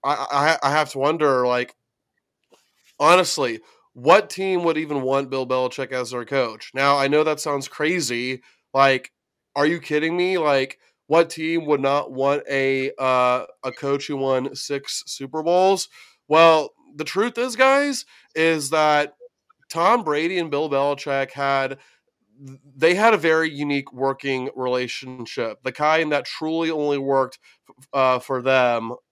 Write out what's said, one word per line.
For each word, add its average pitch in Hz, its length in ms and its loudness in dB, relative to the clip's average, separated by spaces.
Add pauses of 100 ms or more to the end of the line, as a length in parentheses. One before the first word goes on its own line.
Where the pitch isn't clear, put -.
I, 143 580 0
I, 139 60 0
I - 20 2
have 147 200 0
to 143 80 -10
wonder, 139 480 2
like, 123 280 -2 (1200)
honestly, 147 640 2 (320)
what 170 380 4
team 185 340 -2
would 160 140 0
even 147 240 -4
want 135 280 0
Bill 131 160 -4
Belichick 127 460 -4
as 123 180 -6
their 123 140 -8
coach? 120 500 -4
Now, 143 220 4
I 139 120 0
know 151 160 4
that 151 160 -2
sounds 143 280 -4
crazy. 131 760 -4 (300)
Like, 135 400 2 (440)
are 143 100 2
you 170 140 0
kidding 156 360 -2
me? 185 220 0
Like, 139 400 0 (280)
what 165 240 4
team 160 360 -4
would 147 140 2
not 139 320 -2
want 139 360 -2
a, 135 500 -2
uh, 127 460 2 (200)
a 127 80 -6
coach 139 340 -4
who 147 100 -6
won 135 380 -2
six - 520 -8
Super 139 360 -10
Bowls? 180 460 2 (400)
Well, 160 460 6 (200)
the 151 100 -8
truth 226 340 -2
is, 247 180 -4
guys, 269 480 2 (300)
is 160 360 0
that 151 440 2 (560)
Tom 196 340 2
Brady 160 340 -2
and 165 120 -4
Bill 143 200 -2
Belichick 139 640 -2
had, 139 460 -2 (1000)
they 160 180 4
had 220 200 4
a 190 40 0
very 160 320 2
unique 143 420 -4
working 135 640 -4
relationship, 127 1080 -6
the 131 80 -6
kind 156 400 0
that 139 120 0
truly 160 460 -4
only 147 280 -2
worked, 135 400 0 (540)
uh, 131 260 2
for 127 240 -4
them 120 500 2 (200)